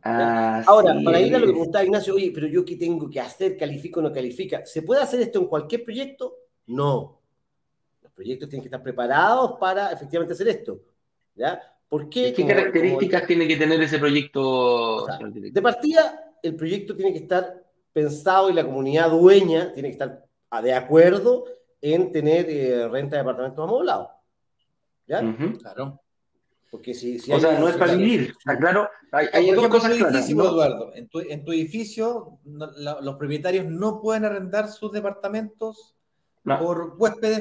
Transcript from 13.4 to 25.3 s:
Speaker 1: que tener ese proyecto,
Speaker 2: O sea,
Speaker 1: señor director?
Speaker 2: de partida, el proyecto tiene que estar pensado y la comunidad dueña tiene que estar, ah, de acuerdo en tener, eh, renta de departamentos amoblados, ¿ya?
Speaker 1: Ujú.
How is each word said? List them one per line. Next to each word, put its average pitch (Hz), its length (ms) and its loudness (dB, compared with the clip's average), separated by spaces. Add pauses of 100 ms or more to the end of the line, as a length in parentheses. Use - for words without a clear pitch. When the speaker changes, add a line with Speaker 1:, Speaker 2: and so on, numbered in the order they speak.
Speaker 1:
que 156 80 2
tener 156 260 2
ese 151 160 0
proyecto, 131 1000 0
Speaker 2:
O 110 100 -6
sea, 113 120 -8
Speaker 1:
señor 107 140 -12
director? 101 220 -14
Speaker 2:
de 196 80 2
partida, 302 800 2
el 160 140 -6
proyecto 190 400 -6
tiene 190 160 0
que 160 60 -6
estar 180 440 -4 (300)
pensado 156 560 2
y 185 60 2
la 160 100 2
comunidad 139 460 0
dueña 180 640 6
tiene 135 160 -8
que 123 40 -8
estar, - 320 -10 (260)
ah, 113 120 -4
de 127 100 0
acuerdo 175 720 4 (380)
en 170 300 0
tener, 160 360 2
eh, 127 400 -2
renta 139 280 -6
de 139 60 -2
departamentos 127 400 -6
amoblados, 233 460 -2 (1000)
¿ya? 185 140 -4
Speaker 1:
Ujú. 131 380 -6